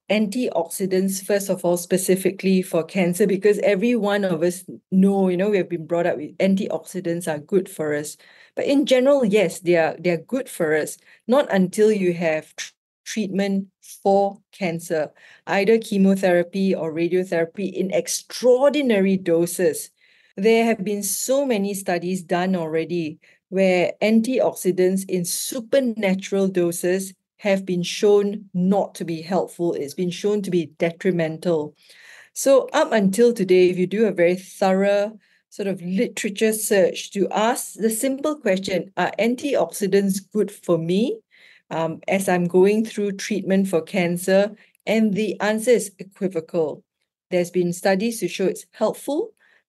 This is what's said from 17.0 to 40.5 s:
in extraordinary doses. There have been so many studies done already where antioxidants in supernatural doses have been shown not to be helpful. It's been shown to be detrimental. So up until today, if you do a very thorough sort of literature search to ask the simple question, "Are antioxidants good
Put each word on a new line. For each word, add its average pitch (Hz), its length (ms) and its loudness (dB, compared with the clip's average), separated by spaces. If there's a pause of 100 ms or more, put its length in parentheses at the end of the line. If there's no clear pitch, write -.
in 190 180 -4
extraordinary 247 1300 2
doses. 170 720 0 (480)
There 226 260 4
have 226 220 0
been 208 180 -4
so 269 420 -2
many 202 280 0
studies 185 480 -4
done 185 340 -2
already 160 640 -4 (300)
where 185 520 2
antioxidants 190 1080 2
in 180 160 -2
supernatural 214 1200 -2
doses 185 640 -2 (240)
have 196 280 0
been 180 180 -2
shown 202 680 0
not 185 400 0
to 180 120 -10
be 160 160 -6
helpful. 170 520 -2
It's 139 200 -6
been 180 180 -2
shown 208 300 -2
to 190 100 -6
be 170 260 0
detrimental. 165 960 -2 (600)
So 269 400 4
up 294 180 2
until 226 420 4
today, 185 360 4
if 180 80 -2
you 180 100 2
do 208 180 0
a 214 60 2
very 180 240 2
thorough 202 840 0 (320)
sort 196 200 -6
of 190 120 -6
literature 214 720 -2
search 202 600 0
to 196 180 0
ask 220 460 -2
the 220 140 0
simple 269 460 -2
question, 190 640 -2
"Are 175 200 0
antioxidants 202 1000 0 (140)
good 208 180 -2